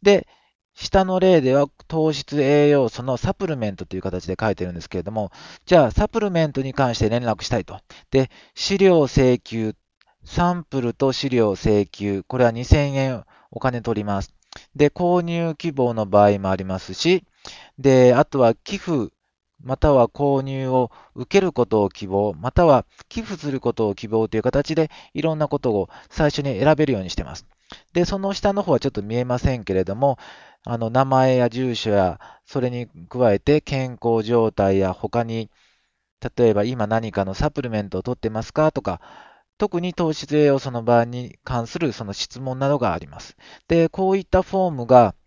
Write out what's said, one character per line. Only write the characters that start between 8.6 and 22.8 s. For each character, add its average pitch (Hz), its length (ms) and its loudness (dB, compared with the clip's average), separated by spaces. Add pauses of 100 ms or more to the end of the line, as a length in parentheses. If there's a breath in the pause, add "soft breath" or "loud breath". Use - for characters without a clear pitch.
料 180 260 6
請 127 360 2
求、 110 360 -6 (480)
サ 175 300 -2
ン 175 100 -6
プ 139 160 -6
ル 120 140 -2
と 135 180 0
資 135 180 -4
料 113 260 2
請 104 300 2
求、 101 380 -6
こ - 140 -10
れ 127 80 4
は 117 60 2
二 117 120 -8
千 143 300 2
円 135 320 -4 (260 soft breath)
お - 80 -14
金 123 220 -2
取 110 200 -2
り - 40 -4
ま 101 160 -2
す。 - 120 -12 (420 loud breath)
で、 147 140 4
購 180 320 0
入 170 360 -4
希 170 160 -6
望 123 200 0
の 110 120 -2
場 101 260 6
合 101 80 0
も 95 100 -4
あ 95 60 0
り 95 80 -6
ま 95 160 -6
す 95 140 -14
し、 175 320 0 (520 loud breath)
で、 127 360 6
あ 135 120 4
と - 140 -4
は 113 140 6
寄 - 240 -8
付、 143 340 -4 (500)
ま 123 140 -6
た 147 180 4
は 123 140 6
購 139 340 -2
入 135 280 -6
を 127 200 2 (260 soft breath)
受 123 220 -2
け 196 40 4
る 180 100 -2
こ 123 140 0
と 107 180 2
を 98 60 2
希 - 180 -14
望、 98 260 -2
ま 90 180 -8
た 175 140 2
は 135 200 4 (240)